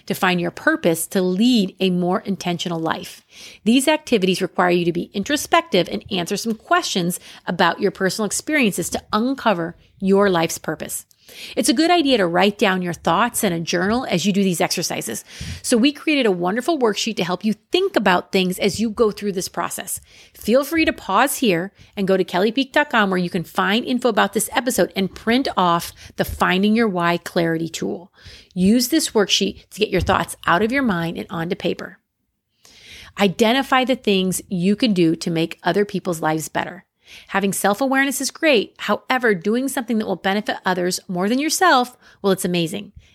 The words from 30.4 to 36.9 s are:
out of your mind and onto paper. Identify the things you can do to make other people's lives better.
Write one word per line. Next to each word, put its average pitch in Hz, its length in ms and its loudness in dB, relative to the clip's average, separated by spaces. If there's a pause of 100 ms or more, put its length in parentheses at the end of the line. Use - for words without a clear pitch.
out 170 160 4
of 226 100 0
your 277 100 0
mind 170 360 -2
and 214 120 -8
onto 175 260 -4
paper. - 420 -6 (1200)
Identify 247 640 2
the 254 120 2
things 190 520 0
you 185 260 2
can 214 200 2
do 170 220 4
to 175 140 -6
make 165 320 -2
other 185 220 0
people's 180 380 -6
lives 156 260 -2
better. - 380 -8 (420)